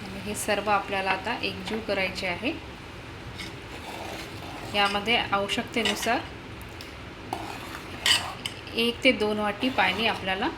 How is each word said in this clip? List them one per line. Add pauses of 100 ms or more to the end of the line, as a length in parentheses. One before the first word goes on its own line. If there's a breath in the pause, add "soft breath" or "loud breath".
आणि
हे
सर्व
आपल्याला
आता
एकजीव
करायचे
आहे. (2250)
यामध्ये
आवश्यकतेनुसार (2500)
एक
ते
दोन
वाटी
पाणी
आपल्याला